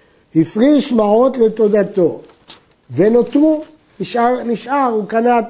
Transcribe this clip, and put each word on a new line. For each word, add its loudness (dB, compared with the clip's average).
הפריש 2
מעות 2
לתודתו, 0
ונותרו, 2
נשאר, -2
נשאר, -2
הוא -4
קנה 0